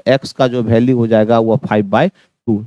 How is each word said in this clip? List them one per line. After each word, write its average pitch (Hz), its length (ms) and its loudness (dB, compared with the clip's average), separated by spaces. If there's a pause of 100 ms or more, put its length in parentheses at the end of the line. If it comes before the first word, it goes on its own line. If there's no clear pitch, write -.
एक्स 131 240 -2
का 135 160 0
जो 123 140 -2
वैल्यू 117 340 2
हो 120 100 0
जाएगा 110 320 2
वो 110 200 0
फ़ाइव 202 280 -2
बाई 117 220 0
टू, - 580 -6